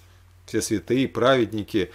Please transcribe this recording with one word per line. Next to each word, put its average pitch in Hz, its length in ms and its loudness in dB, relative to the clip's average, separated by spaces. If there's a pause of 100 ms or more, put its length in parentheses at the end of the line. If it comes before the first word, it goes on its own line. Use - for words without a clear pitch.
(460)
все 110 160 -2
святые, 120 460 0
праведники 110 880 0